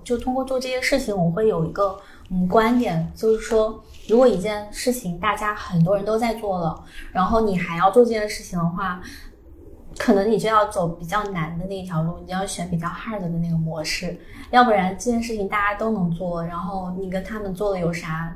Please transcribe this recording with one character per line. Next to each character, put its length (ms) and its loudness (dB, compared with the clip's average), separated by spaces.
就 120 0
通 160 -4
过 100 -2
做 140 -2
这 120 -4
些 120 -4
事 160 2
情， 200 -2
我 140 2
会 180 2
有 160 0
一 80 -4
个， 240 0
嗯， 180 0
观 320 4
点， 340 0
就 200 2
是 60 0
说， 420 0
如 100 6
果 80 10
一 120 6
件 340 -4
事 180 -4
情 300 -2
大 160 2
家 180 -2
很 300 2
多 140 4
人 80 -4
都 120 2
在 180 0
做 240 -2
了， 220 -4
然 140 2
后 160 4
你 160 2
还 200 -4
要 140 6
做 140 10
这 40 4
件 200 0
事 120 -8
情 160 -8
的 120 2
话， 320 -4
可 160 4
能 180 4
你 60 4
就 100 0
要 220 4
走 180 -2
比 180 -8
较 200 -2
难 340 -4
的 60 -4
那 180 -6
条 180 -2
路， 240 -2
你 60 -10
要 140 -2
选 240 -6
比 80 0
较 100 -4
hard 320 -6
的 80 -4
那 220 -2
个 60 0
模 280 -2
式， 340 -6
要 140 8
不 80 4
然 260 4
这 140 -2
件 100 0
事 140 -4
情 120 -2
大 80 -2
家 220 0
都 140 0
能 180 2
做， 340 -4
然 140 -6
后 400 -6
你 140 -6
跟 120 -4
他 160 -8
们 140 -6
做 180 -2
的 80 -2
有 140 0
啥 420 -6